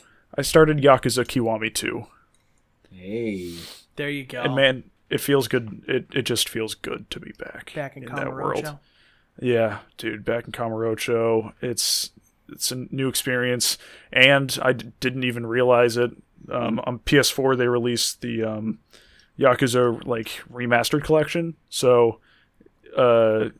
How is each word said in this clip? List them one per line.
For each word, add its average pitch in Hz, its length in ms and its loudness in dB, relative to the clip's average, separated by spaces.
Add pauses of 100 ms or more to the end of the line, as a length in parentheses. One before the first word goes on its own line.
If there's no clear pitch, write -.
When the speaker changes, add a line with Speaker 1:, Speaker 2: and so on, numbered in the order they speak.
(360)
Speaker 1:
I 143 60 -2
started 156 360 6
Yakuza 127 460 4
Kiwami 113 480 -2
two. - 340 -6 (840)
Speaker 2:
Hey. 95 640 -8 (420)
Speaker 3:
There 147 140 -6
you 143 140 -8
go. 127 180 -12
Speaker 1:
And 135 140 -2
man, 131 280 2 (260)
it 139 100 -2
feels 139 280 2
good. 113 380 -4
It, 131 260 -2
it 135 100 -2
just 117 260 -2
feels 110 260 -8
good - 360 -12
to - 100 -12
be - 180 -18
back - 360 -16
Speaker 3:
Back 143 220 -10
in 135 80 -16
Speaker 1:
in 147 100 -14
that 135 180 -6
world. 139 320 -4
Speaker 3:
Kamurocho. 147 140 -12 (600)
Speaker 1:
Yeah, 113 380 0 (200)
dude, 107 260 -8
back 117 220 -4
in 110 60 -16
Kamurocho. 113 1080 -2
It's, - 500 -4 (380)
it's - 220 -6
a 127 200 -8
new 135 180 -2
experience, 123 680 -2 (340)
and 131 500 4
I 131 120 2
d-, 113 260 -14
didn't 127 240 -4
even 120 220 -4
realize 120 500 4
it. 120 160 0 (400)
Um, 117 320 -4
on 120 160 -8
P - 180 4
S 127 120 4
four, 135 260 2
they 123 100 2
released 120 540 -2
the, 117 240 -4
um, 110 340 -6 (580)
Yakuza, 123 680 2
like, 117 340 -6 (120)
remastered 123 500 0
collection. 156 540 0 (120)
So, 120 520 4 (760)
uh, 113 520 4 (120)